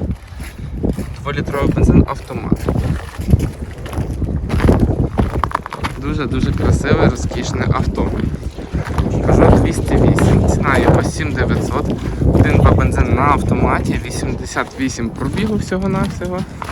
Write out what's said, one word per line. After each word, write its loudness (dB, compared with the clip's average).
дволітровий 0
бензин, 6
автомат. -4
Дуже-дуже -2
красиве, 2
розкішне -4
авто. -2
Peugeot 4
двісті 0
вісім, 4
ціна 2
його 4
сім -4
дев'ятсот, -2
один 6
два 6
бензин 2
на 2
автоматі, 0
вісімдесят -6
вісім -4
пробігу -2
всього-навсього. -2